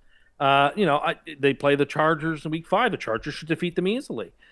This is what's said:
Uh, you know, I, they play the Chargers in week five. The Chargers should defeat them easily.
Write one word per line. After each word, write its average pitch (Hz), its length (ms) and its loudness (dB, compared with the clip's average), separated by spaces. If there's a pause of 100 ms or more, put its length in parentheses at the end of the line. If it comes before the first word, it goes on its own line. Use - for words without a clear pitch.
(380)
Uh, 139 380 4
you 208 80 2
know, 147 140 2
I, 156 160 -2 (240)
they 139 160 2
play 143 200 2
the 143 120 2
Chargers 156 580 0
in 160 60 -6
week 165 160 -6
five. 233 240 2
The 143 80 -4
Chargers 117 360 -6
should 156 140 -14
defeat 170 280 -2
them 180 100 -2
easily. 202 460 -6 (200)